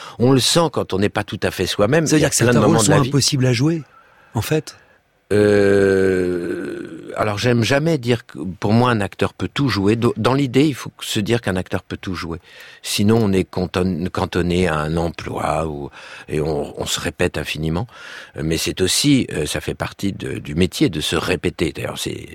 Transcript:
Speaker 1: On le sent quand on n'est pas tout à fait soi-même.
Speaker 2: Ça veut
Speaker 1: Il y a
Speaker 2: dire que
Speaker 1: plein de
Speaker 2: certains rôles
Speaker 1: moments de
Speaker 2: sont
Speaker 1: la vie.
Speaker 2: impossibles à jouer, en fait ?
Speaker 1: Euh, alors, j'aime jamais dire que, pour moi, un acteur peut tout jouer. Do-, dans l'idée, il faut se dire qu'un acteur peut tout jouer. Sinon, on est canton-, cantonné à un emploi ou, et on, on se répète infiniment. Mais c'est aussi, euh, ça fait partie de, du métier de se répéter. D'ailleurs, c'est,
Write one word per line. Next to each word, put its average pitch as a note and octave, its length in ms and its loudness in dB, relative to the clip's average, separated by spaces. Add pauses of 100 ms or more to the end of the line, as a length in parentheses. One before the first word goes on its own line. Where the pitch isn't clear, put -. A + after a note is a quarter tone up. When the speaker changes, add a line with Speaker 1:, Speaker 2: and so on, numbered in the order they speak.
(180)
Speaker 1:
On B2 140 4
le C3+ 80 6
sent E3 320 2
quand G2 220 -4
on F#2+ 60 2
n'est G2+ 100 2
pas G#2 160 -2
tout G2+ 180 -8
à F#2+ 80 0
fait F2+ 160 -2
soi-même. C3+ 400 2
Speaker 2:
Ça D#3 80 2
veut D3+ 40 6
Speaker 1:
Il D3+ 40 2
y - 20 4
a C#3+ 40 2
Speaker 2:
dire - 80 -2
que - 0 -
Speaker 1:
plein A#2 100 4
de B2 60 4
Speaker 2:
certains A#2 80 4
rôles B2 80 6
Speaker 1:
moments A2 100 4
de G#2+ 60 2
Speaker 2:
sont G2 60 4
Speaker 1:
la C#3+ 100 6
vie. B2+ 80 0
Speaker 2:
impossibles C3+ 360 2
à B2+ 80 4
jouer, D3 300 0 (500)
en A2+ 80 -2
fait ? - 360 -4 (560)
Speaker 1:
Euh, F#2+ 1800 2
alors, G#2 220 -2
j'aime A#2+ 240 2
jamais D3 340 2
dire A#2+ 300 -2
que, - 100 -18
pour F#2 360 -2
moi, A#2+ 180 6
un A2 100 2
acteur F#2+ 320 -2
peut - 180 -6
tout C#3+ 180 0
jouer. G2+ 260 2
Do-, A#2 220 2
dans B2 180 2
l'idée, C#3 320 2
il C3 80 -2
faut - 240 -12
se - 200 -4
dire G#2+ 220 0
qu'un F#2+ 140 -2
acteur F#2 260 -4
peut - 160 -12
tout F#2+ 160 -8
jouer. E2 240 -8 (460)
Sinon, G#2+ 400 2
on G2 100 2
est F#2 100 4
canton-, F#2 680 -2
cantonné F2 560 0
à D#2 100 0
un D#2 200 -2
emploi D#2+ 680 -4
ou, C#2+ 240 -8 (400)
et D2+ 120 -2
on, D2 380 -6
on - 60 -6
se - 140 -4
répète F2 400 -2
infiniment. D#2+ 480 -4 (520)
Mais D#2+ 180 -2
c'est - 240 -4
aussi, B2+ 520 2
euh, D#2 140 -4
ça - 140 -6
fait - 120 -4
partie - 400 -6
de, C2+ 240 -8
du - 160 -10
métier F#2 360 2
de D#2 120 -6
se - 140 -2
répéter. E2+ 560 -2
D'ailleurs, - 260 -8
c'est, - 380 -10